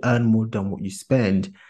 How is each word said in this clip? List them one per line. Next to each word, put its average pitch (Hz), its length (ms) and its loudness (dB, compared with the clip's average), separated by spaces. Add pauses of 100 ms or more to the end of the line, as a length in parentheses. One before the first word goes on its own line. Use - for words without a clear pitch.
earn 120 200 2
more 110 220 2
than 101 240 -4
what - 120 -8
you 95 80 -6
spend, 98 600 0 (180)